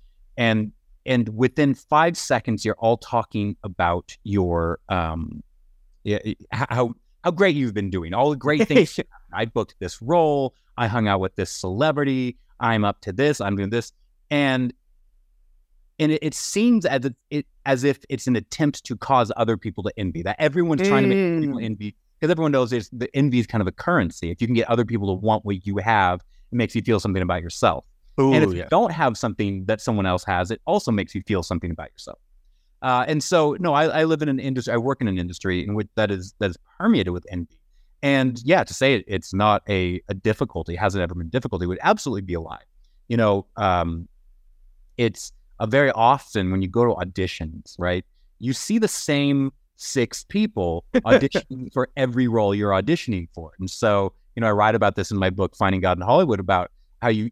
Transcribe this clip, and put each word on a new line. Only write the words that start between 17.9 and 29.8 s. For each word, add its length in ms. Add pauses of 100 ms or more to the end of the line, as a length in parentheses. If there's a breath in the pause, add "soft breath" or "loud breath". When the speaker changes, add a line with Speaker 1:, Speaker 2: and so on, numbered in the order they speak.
Speaker 1:
it's 180
an 80
attempt 500
to 120
cause 400
other 200
people 260
to 140
envy, 260
that 160
everyone's 480
trying 160
to 60
make 320
people 180
Speaker 2:
Mm. 60
Speaker 1:
envy, 300 (260)
'cause 80
everyone 220
knows 180
there's, 220
the 240
envy 240
is 80
kind 140
of 60
a 40
currency. 600
If 100
you 60
can 80
get 140
other 160
people 220
to 60 (120)
want 200
what 220
you 100
have, 440 (300)
it 40
makes 200
you 60
feel 180
something 220
about 200
yourself. 440 (340)
Speaker 2:
Ooh, 140
Speaker 1:
And 100
if 80
you 80
Speaker 2:
yeah. 100
Speaker 1:
don't 220
have 260
something 480
that 160